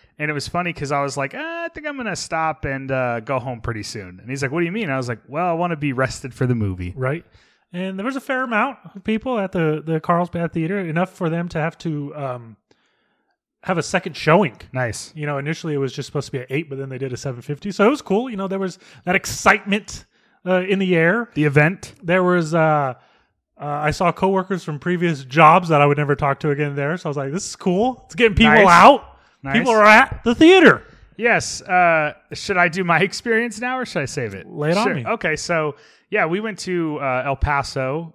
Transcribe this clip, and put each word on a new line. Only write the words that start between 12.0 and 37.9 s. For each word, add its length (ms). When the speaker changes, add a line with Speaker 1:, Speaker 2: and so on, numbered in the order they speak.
Speaker 2:
um, 420
have 140
a 40
second 340
showing. 400
Speaker 1:
Nice. 440
Speaker 2:
You 80
know, 140
initially 360
it 40
was 140
just 140
supposed 200
to 60
be 80
at 100
eight, 180
but 100
then 120
they 80
did 140
a 40
seven 260
fifty. 300
So 140
it 40
was 120
cool. 260
You 80
know, 120
there 100
was 200
that 120
excitement, 880
uh, 220
in 120
the 160
air. 380
Speaker 1:
The 100
event. 580
Speaker 2:
There 200
was, 320
uh, 400
uh, 60
I 280
saw 200
coworkers 520
from 160
previous 440
jobs 460
that 100
I 60
would 100
never 200
talk 240
to 100
again 240
there. 220
So 120
I 20
was 60
like, 160
"This 160
is 80
cool. 500
It's 100
getting 200
people 180
Speaker 1:
Nice. 140
Speaker 2:
out. 360
Speaker 1:
Nice. 140
Speaker 2:
People 140
are 120
at 400
the 100
theater." 480
Speaker 1:
Yes. 460
Uh, 520
should 240
I 120
do 140
my 180
<laughs> 80
experience 520
now 180
or 80
should 160
I 40
save 280
it? 140
Speaker 2:
Lay 240
it 40
on 100
Speaker 1:
Sure. 80
Speaker 2:
me. 120
Speaker 1:
Okay. 300
So, 400
yeah, 160
we 140
went 200
to, 400
uh, 260
El 100
Paso, 800